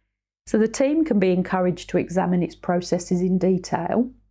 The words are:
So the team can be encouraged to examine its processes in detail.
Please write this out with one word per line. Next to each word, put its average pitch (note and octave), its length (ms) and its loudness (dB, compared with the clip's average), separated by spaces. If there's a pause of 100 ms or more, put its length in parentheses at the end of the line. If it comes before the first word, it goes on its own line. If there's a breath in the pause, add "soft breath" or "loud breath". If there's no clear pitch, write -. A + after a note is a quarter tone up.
(460)
So A3+ 120 0
the A3 100 4
team D4 360 2
can G#3 140 2
be F#3 140 4
encouraged F3+ 580 0
to - 80 0
examine F3+ 440 0
its - 120 -6
processes F3+ 640 -2
in F#3 180 2
detail. F#3 720 0 (200)